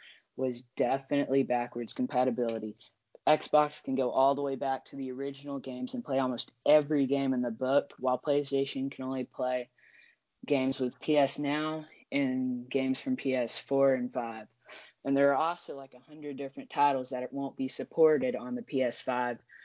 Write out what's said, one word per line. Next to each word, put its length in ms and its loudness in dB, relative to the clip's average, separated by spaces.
was 260 -4
definitely 640 0
backwards 500 -2
compatibility. 840 -2
Xbox 560 2
can 120 -4
go 160 0
all 240 4
the 80 -2
way 140 -2
back 300 -4
to 100 -14
the 160 -6
original 460 -8
games 360 -6
and 100 -6
play 140 0
almost 320 -2
every 400 6
game 280 0
in 60 0
the 100 0
book, 480 0
while 200 0
PlayStation 720 -2
can 140 -10
only 200 -4
play 440 -4
games 360 0
with 200 -2
P 160 2
S 220 4
Now 480 -2
and 580 -2
games 320 0
from 160 -2
P 180 -2
S 240 -2
four 360 2
and 180 -2
five. 340 -6
And 120 2
there 140 6
are 60 2
also, 400 -2
like, 180 -16
a 60 -20
hundred 360 -12
different 320 -10
titles 420 2
that 120 -4
it 100 -8
won't 240 -6
be 120 -2
supported 680 4
on 200 -6
the 80 -6
P 200 -2
S 180 -2
five 380 -2